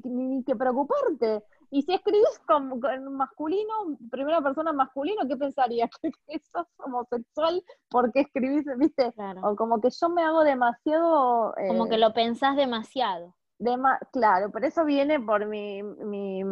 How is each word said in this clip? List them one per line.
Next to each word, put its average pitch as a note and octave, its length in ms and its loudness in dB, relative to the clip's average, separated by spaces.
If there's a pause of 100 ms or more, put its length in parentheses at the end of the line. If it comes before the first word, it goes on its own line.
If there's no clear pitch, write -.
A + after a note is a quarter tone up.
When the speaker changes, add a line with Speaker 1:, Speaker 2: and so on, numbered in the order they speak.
Speaker 1:
ni, B3 220 -4
ni C4 180 -4
que C4+ 120 -2
preocuparte". B3+ 880 0 (260)
Y C#4 120 0
si F4+ 120 -2
escribís G#4 520 2
con, C4+ 340 0
con C4+ 340 -4
masculino, D#4 580 -4 (380)
primera D4 300 -2
persona D4 320 -2
masculino, C#4+ 560 -2
¿qué C4+ 80 -2
pensarías? B3+ 600 -2
<laughs> - 60 -20
¿Que, D#4 80 -2 (180)
que D4+ 100 -8 (140)
sos E4+ 140 -6 (120)
homosexual C4 840 -4 (280)
porque B3 300 2
escribís, C#4 440 0 (120)
viste? B3+ 360 2
Speaker 2:
Claro. G3 300 -10
Speaker 1:
O G#3 140 0
como A3+ 240 0
que B3 100 2
yo E4+ 200 -2
me F4 120 0
hago D#4+ 220 4
demasiado, C4 1080 2 (140)
Speaker 2:
Como A3 200 0
que A3+ 80 0
Speaker 1:
eh, - 20 2
Speaker 2:
lo A3 140 4
pensás A#3 440 0
demasiado. A3 800 -2 (240)
Speaker 1:
dema-, B3 400 2 (140)
claro, G#3 400 2
pero A3 140 -4
eso D#4+ 180 2
viene D4 340 2
por G#3+ 280 0
mi, G#3 360 -8
mi, G3+ 680 -6